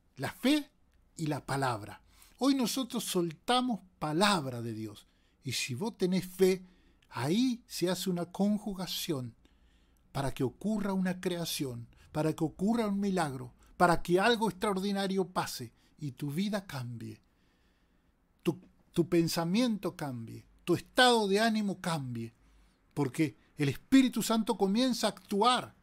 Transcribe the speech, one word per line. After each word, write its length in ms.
la 160
fe 360
y 120
la 180
palabra. 560
Hoy 160
nosotros 520
soltamos 760
palabra 640
de 120
Dios, 340
y 80
si 220
vos 220
tenés 280
fe, 360
ahí 600
se 220
hace 200
una 160
conjugación 1080
para 220
que 100
ocurra 480
una 300
creación, 680
para 240
que 80
ocurra 460
un 100
milagro, 540
para 260
que 160
algo 280
extraordinario 800
pase 460
y 140
tu 180
vida 380
cambie, 520
tu, 180
tu 180
pensamiento 840
cambie, 500
tu 120
estado 520
de 120
ánimo 420
cambie, 500
porque 420
el 120
Espíritu 520
Santo 340
comienza 520
a 20
actuar 720